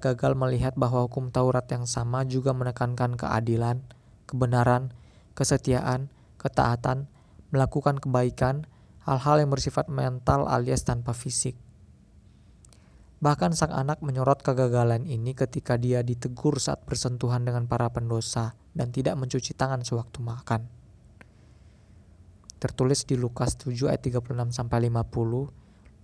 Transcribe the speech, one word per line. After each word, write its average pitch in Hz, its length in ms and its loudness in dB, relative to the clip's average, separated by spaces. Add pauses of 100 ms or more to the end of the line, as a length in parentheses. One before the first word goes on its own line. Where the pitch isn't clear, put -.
gagal 135 320 2
melihat 127 400 0
bahwa 123 320 2
hukum 127 240 -6
Taurat 127 400 2
yang 120 160 -4
sama 123 400 -2
juga 131 240 0
menekankan 123 640 -2
keadilan, 117 640 0 (480)
kebenaran, 123 640 2 (400)
kesetiaan, 127 800 0 (240)
ketaatan, 131 720 0 (480)
melakukan 139 480 2
kebaikan, 127 640 0 (400)
hal-hal 147 320 4
yang 147 80 4
bersifat 139 400 0
mental 135 560 0
alias 127 400 0
tanpa 120 320 -2
fisik. - 400 -4 (1700)
Bahkan 147 320 2
sang 160 160 0
anak 135 320 -2
menyorot 131 400 2
kegagalan 120 640 2
ini 127 320 -4
ketika 123 400 -2
dia 123 240 2
ditegur 123 560 -2
saat - 320 -2
bersentuhan 123 560 -2
dengan 120 240 -2
para 120 240 2
pendosa 117 640 -2 (160)
dan 120 160 -2
tidak 131 240 0
mencuci 131 400 -4
tangan 131 320 -2
sewaktu 117 400 -6
makan. 117 400 -4 (1900)
Tertulis 139 480 0
di - 80 -2
Lukas 123 480 -2
tujuh 127 320 0
ayat - 80 -2
tiga 123 240 -2
puluh 120 160 -6
enam 120 80 -2
sampai 120 400 0
lima 117 160 0
puluh, 123 480 -2 (500)